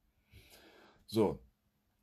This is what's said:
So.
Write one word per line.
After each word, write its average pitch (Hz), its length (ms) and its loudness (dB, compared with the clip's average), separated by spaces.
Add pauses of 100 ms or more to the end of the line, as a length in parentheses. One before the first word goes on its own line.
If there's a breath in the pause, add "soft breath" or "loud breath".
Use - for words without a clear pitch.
(1040 soft breath)
So. 98 380 0 (600)